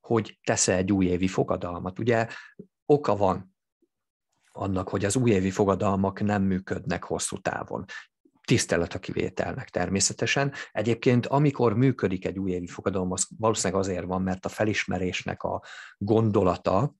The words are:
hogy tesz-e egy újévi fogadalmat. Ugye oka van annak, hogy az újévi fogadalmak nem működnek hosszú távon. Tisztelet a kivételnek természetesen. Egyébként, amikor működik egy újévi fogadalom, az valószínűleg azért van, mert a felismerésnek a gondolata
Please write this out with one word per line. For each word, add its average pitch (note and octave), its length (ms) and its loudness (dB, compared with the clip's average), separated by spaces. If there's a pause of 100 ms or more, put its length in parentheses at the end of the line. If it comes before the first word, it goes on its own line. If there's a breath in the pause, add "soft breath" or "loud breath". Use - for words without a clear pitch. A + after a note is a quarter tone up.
hogy - 420 -2
tesz-e G#2+ 340 2
egy F#2+ 160 2
újévi F#2 360 2
fogadalmat. F2+ 680 -4
Ugye A2+ 280 0 (600 loud breath)
oka C#3+ 300 4
van G2 380 0 (960)
annak, F#2+ 360 -4
hogy G2+ 160 -2
az G2+ 120 0
újévi G2+ 340 4
fogadalmak G2 720 2
nem G#2 220 2
működnek F#2+ 640 -2
hosszú - 340 -4
távon. - 460 -6 (640 loud breath)
Tisztelet E2+ 480 2
a F2 40 -6
kivételnek - 720 -6
természetesen. G2 840 0 (200 loud breath)
Egyébként, A#2 540 2
amikor C3+ 480 2
működik A2+ 500 0
egy F#2 140 -4
újévi F2+ 280 -2
fogadalom, F#2 460 -4
az F#2+ 140 -2 (120)
valószínűleg G2+ 440 0
azért F2+ 220 -2
van, F#2 180 -2
mert F#2 220 -2
a - 40 -4
felismerésnek F#2 960 -2
a - 200 -4 (360 loud breath)
gondolata G2+ 1000 2